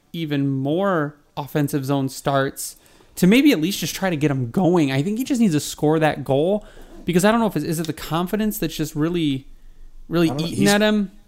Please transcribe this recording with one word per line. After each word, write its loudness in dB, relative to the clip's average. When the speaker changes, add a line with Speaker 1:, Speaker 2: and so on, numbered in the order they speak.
Speaker 1:
even -2
more -2
offensive -2
zone 0
starts -4
to 2
maybe 6
at 0
least -2
just -6
try -2
to -2
get 2
him -2
going. 2
I 0
think -2
he -4
just -2
needs 4
to 2
score 0
that 0
goal, 0
because 2
I 6
don't 4
know 2
if -4
it's, -4
is -2
it -4
the -4
confidence -4
that's -6
just -6
really, -2
really 2
Speaker 2:
I -4
don't -4
know. -2
Speaker 1:
eating -6
Speaker 2:
He's 6
Speaker 1:
at 4
him? 0